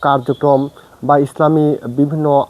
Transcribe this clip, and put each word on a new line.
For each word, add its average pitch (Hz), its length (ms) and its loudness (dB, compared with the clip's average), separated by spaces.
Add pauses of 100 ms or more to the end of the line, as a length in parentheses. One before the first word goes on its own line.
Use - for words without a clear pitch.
কার্যক্রম 139 680 0 (340)
বা 143 140 2
ইসলামী 151 580 0 (120)
বিভিন্ন 143 640 0